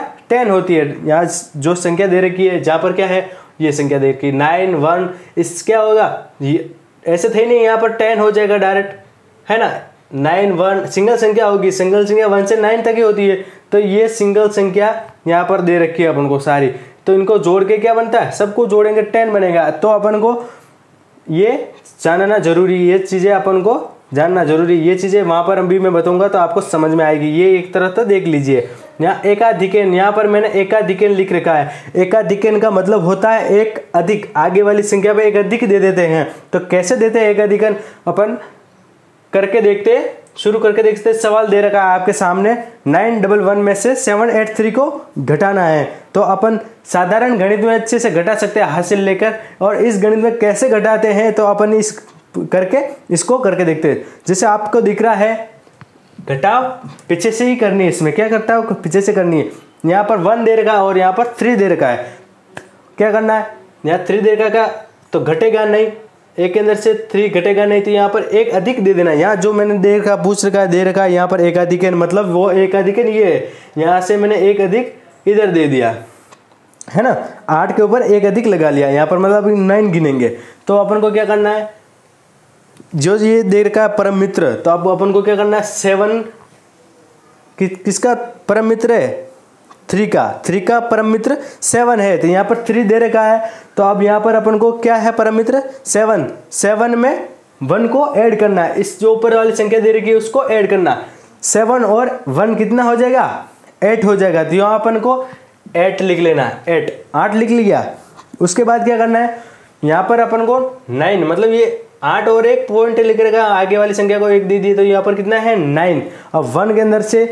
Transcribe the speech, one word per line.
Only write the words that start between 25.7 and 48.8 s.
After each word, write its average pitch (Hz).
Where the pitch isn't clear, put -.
मैं 185
बताऊँगा 180
तो 196
आपको 170
समझ 160
में 160
आएगी। 151
ये 175
एक 180
तरह 185
से 226
देख 196
लीजिए, 135
यहाँ 185
एकाधिकन, 202
यहाँ 196
पर 214
मैंने 208
एकाधिकन 196
लिख 190
रखा 170
है। -
एकाधिकन 202
का 220
मतलब 190
होता 190
है 196
एक 214
अधिक, 208
आगे 180
वाली 208
संख्या 208
पे 214
एक 208
अधिक 202
दे 202
देते 180
हैं। 160
तो 180
कैसे 180
देते 226
हैं 214
एकाधिकन, 208
अपन 214
करके 196
देखते 202
हैं, 262
शुरू 214
करके 214
देखते 220
हैं। 220
सवाल 214
दे 202
रखा 202
है 185
आपके 185
सामने, 190
नाइन 208
डबल 202
वन 202
में 202
से 240
सेवन 220
एट 214
थ्री 220
को 254
घटाना 180
है। 156
तो 190
अपन 196
साधारण 214
गणित 196
में 226
अच्छे 226
से 226
घटा 175
सकते 208
हैं 185
हासिल 175